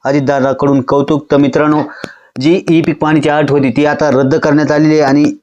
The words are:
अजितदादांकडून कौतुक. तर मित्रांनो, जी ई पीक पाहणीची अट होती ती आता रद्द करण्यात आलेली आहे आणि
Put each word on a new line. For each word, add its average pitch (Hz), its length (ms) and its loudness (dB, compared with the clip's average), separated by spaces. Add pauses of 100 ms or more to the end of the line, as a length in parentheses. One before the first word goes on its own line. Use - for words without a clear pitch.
अजितदादांकडून 139 760 0
कौतुक. 143 500 -2
तर 147 60 2
मित्रांनो, 151 440 0 (600)
जी 165 280 0
ई 165 120 2
पीक 160 200 0
पाहणीची 156 280 0
अट 147 220 0
होती 143 180 2
ती 147 160 0
आता 147 240 0
रद्द 147 260 0
करण्यात 151 360 0
आलेली 156 280 2
आहे - 20 2
आणि 147 420 0